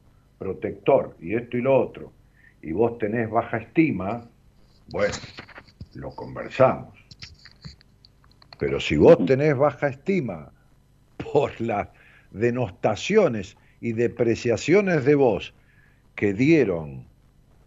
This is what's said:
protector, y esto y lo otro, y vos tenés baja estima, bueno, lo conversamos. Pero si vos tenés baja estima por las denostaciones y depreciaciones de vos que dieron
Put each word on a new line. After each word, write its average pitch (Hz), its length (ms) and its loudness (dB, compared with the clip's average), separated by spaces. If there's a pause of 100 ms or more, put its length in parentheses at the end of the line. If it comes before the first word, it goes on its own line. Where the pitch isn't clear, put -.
(400)
protector, - 800 -2
y 90 160 -6
esto 123 220 -6
y 120 40 -4
lo 131 180 4
otro, - 320 -6 (500)
y 80 100 -10
vos 117 260 0
tenés 110 320 -4
baja 117 280 -4
estima, 113 680 -2 (640)
bueno, 101 220 -2 (800)
lo 135 220 -14
conversamos. - 840 -2 (1600)
Pero 69 220 -4
si 78 160 -2
vos 135 280 10
tenés 143 320 2
baja 143 300 0
estima 127 640 -6 (800)
por 139 300 0
las 104 260 -4 (440)
denostaciones 120 1300 0 (220)
y 117 140 -4
depreciaciones 120 1120 0
de 147 100 4
vos 120 380 0 (600)
que 101 200 -2
dieron 92 720 0 (600)